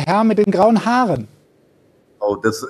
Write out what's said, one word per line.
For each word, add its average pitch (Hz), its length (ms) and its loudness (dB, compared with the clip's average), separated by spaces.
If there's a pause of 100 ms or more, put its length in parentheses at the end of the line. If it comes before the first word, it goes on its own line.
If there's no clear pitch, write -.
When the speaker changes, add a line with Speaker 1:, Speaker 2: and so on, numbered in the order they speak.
Speaker 1:
Herr 196 160 0
mit 220 160 0
den 202 140 2
grauen 202 320 2
Haaren. 220 420 -2 (960)
Speaker 2:
Oh, 104 160 -2
das, 110 340 -4